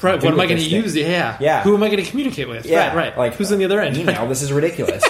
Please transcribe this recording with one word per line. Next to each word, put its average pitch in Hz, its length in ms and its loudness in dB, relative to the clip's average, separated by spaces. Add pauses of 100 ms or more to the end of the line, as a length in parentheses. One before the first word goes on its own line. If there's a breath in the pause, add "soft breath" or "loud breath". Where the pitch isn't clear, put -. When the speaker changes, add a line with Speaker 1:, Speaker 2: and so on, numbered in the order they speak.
Speaker 1:
Right, 185 180 2
Speaker 2:
do - 60 -2
Speaker 1:
what 160 80 4
am 156 80 4
I - 20 4
Speaker 2:
with 175 60 0
Speaker 1:
gonna 175 100 2
Speaker 2:
this 156 100 -2
thing." 208 140 2
Speaker 1:
use? 190 140 -2
Yeah. 151 420 0
Speaker 2:
Yeah. 143 240 2
Speaker 1:
Who 202 100 6
am 202 100 4
I 220 60 2
gonna 196 140 0
communicate 233 460 -4
with? 113 160 -10
Speaker 2:
Yeah. 170 220 2
Speaker 1:
Right, - 100 -4
right. 139 200 -4
Speaker 2:
Like, 123 180 0
Speaker 1:
Who's 196 180 -2
on 202 60 2
the 190 40 2
other 190 160 2
end? 143 160 -2
Speaker 2:
"Email, 151 320 -2
this 131 140 -2
is 139 100 -4
ridiculous." 165 580 0